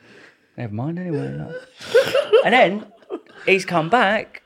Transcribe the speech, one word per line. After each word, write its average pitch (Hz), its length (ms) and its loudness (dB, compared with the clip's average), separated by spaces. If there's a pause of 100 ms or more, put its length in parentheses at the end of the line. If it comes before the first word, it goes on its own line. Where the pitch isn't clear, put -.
(560)
never 110 180 -10
mind 147 240 -6
anyway." 147 300 -6 (100)
Like. - 160 -12 (880)
And 196 80 2
then 214 340 2 (600)
he's 190 180 4
come 165 240 -2
back, 214 580 0